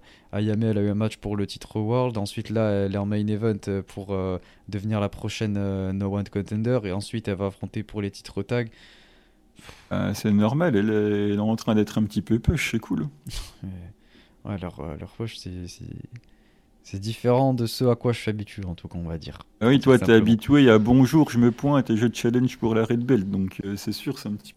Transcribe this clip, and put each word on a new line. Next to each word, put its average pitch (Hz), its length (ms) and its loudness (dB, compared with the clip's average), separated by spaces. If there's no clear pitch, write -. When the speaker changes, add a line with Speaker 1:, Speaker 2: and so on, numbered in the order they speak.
Speaker 1:
Ayame, 107 300 -2
elle 110 140 0
a 101 40 2
eu 104 80 0
un 101 60 -2
match 107 220 -2
pour 104 200 -6
le 101 100 -2
titre - 320 -10
World. 117 380 -2
Ensuite, 101 320 -6
là, 107 200 0
elle 98 100 -4
est - 40 -2
en 101 60 -2
main 104 200 -2
event, 107 300 -2
euh, 98 120 -2
pour, 98 320 -12
euh, 92 240 -4
devenir 104 300 -4
la 101 100 0
prochaine, 104 480 -6
euh, 98 360 -2
No 98 240 -2
One 101 120 -4
Contender. 110 540 -2
Et 95 80 -4
ensuite, 104 380 -6
elle 98 80 -2
va 98 100 -2
affronter 101 360 -8
pour 104 180 -8
les 101 100 -4
titres - 320 -10
tag. 120 260 -4
Speaker 2:
Euh, 95 220 -2
c'est 107 180 -2
normal, 117 440 2
elle 104 160 2
est, 104 400 0
elle 101 40 0
est 104 40 -2
en 110 160 0
train 113 180 -2
d'être 107 240 2
un 107 60 2
petit 104 180 -2
peu 110 160 0
push, - 340 0
c'est 113 80 -2
cool. 151 320 -4
Speaker 1:
<laughs> - 60 -20
Ouais, 101 160 -6
leur, 85 180 -10
euh, 76 180 -8
leur 82 120 -12
push, - 300 -10
c'est, 90 280 -12
c'est, - 160 -18
c'est - 160 -10
différent 123 540 0
de 120 120 -2
ce - 180 -4
à 120 140 4
quoi 120 160 -2
je 113 80 -6
suis - 80 -4
habitué, 104 340 -8
en 87 120 -8
tout - 120 -16
cas, 90 100 -12
on 87 80 -6
va 82 120 -6
dire. 73 220 -14
Speaker 2:
Ah 110 80 2
oui, 139 120 8
Speaker 1:
Tout - 60 -2
Speaker 2:
toi, 131 120 10
t'es 95 80 0
Speaker 1:
simplement. 110 160 10
Speaker 2:
habitué 120 480 6
à 110 100 10
bonjour, 127 520 6
je 120 60 0
me 120 140 6
pointe 139 380 0
et 110 80 2
je 117 160 2
challenge 123 440 0
pour 113 160 -2
la 110 120 2
Red 120 180 0
Belt. 117 260 2
Donc, 95 360 -4
euh, 101 100 -6
c'est 104 160 -6
sûr, 127 280 -8
c'est 107 100 -10
un 104 60 -6
petit - 220 -16